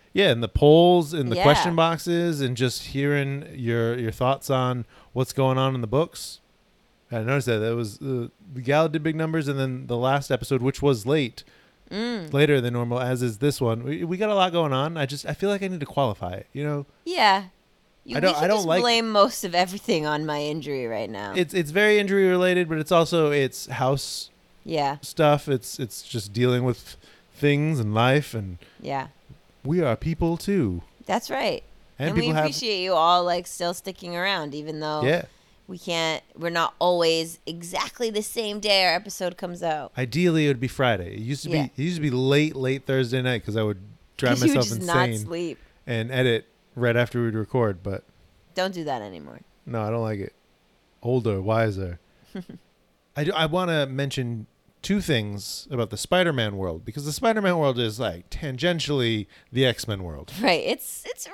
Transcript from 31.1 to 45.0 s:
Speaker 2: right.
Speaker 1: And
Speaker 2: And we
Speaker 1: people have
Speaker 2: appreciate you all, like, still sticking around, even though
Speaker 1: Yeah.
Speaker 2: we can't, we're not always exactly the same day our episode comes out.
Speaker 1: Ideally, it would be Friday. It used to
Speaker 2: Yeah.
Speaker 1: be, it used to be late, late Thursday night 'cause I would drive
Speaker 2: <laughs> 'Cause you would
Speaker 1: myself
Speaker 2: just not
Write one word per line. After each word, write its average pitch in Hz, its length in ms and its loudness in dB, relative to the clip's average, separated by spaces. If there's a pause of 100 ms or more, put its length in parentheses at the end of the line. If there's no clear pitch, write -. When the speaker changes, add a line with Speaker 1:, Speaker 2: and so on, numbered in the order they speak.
Speaker 2:
right. 247 320 -2 (360)
Speaker 1:
And 143 100 -4
Speaker 2:
And 180 80 -2
we 165 60 4
Speaker 1:
people - 140 0
have 156 100 2
Speaker 2:
appreciate 185 360 -2
you 185 120 0
all, 175 300 4
like, 175 220 -2
still 175 280 -4
sticking 180 420 -10
around, 175 380 -4
even 151 260 -10
though 151 240 -4
Speaker 1:
Yeah. 165 200 0 (440)
Speaker 2:
we 185 100 -14
can't, 165 440 -2 (140)
we're 165 140 -6
not 170 280 0
always 165 680 2
exactly 170 640 -6
the 214 120 -4
same 214 380 -6
day 196 260 4
our 165 80 4
episode 180 420 -6
comes 175 260 -10
out. 156 360 -4
Speaker 1:
Ideally, 156 480 2
it - 20 4
would 131 120 0
be 127 80 -4
Friday. 104 460 0
It 104 60 -10
used 127 240 -6
to 170 60 -8
Speaker 2:
Yeah. 156 120 0 (120)
Speaker 1:
be, 127 80 -6
it 156 40 0
used 175 100 -4
to 156 60 -6
be 147 80 0
late, 139 460 2
late 131 300 -2
Thursday 131 360 0
night 123 220 -2
'cause 107 120 -4
I 110 60 2
would 104 160 0 (400)
drive 123 140 2
Speaker 2:
<laughs> 123 80 2
'Cause - 40 2
you - 40 6
would 277 80 4
Speaker 1:
myself 113 220 0
Speaker 2:
just - 80 -6
not - 220 2